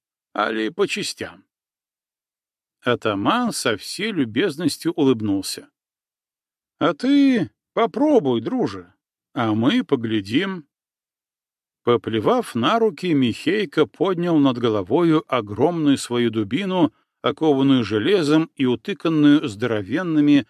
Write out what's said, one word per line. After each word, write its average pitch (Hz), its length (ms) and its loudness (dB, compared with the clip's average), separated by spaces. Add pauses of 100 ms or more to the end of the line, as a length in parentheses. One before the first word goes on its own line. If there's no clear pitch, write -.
(340)
али 110 360 -2
по 196 160 -2
частям?» - 580 -8 (1400)
Атаман 123 720 -2
со 113 240 -2
всей 208 360 -8
любезностью 151 800 -4
улыбнулся. 110 760 -2 (1120)
«А 170 160 0
ты 269 560 2 (240)
попробуй, 220 640 0
друже, 117 520 -6 (420)
а 113 200 -2
мы 143 300 0
поглядим». 123 840 -4 (1160)
Поплевав 120 720 0
на 147 240 2
руки, 180 340 0
Михейка 147 760 0
поднял 170 520 0
над 135 200 2
головою 123 680 2
огромную 135 720 0
свою 120 320 -2
дубину, 147 640 -2 (300)
окованную 135 600 2
железом 151 720 0
и 135 100 0
утыканную 147 840 2
здоровенными 131 1000 0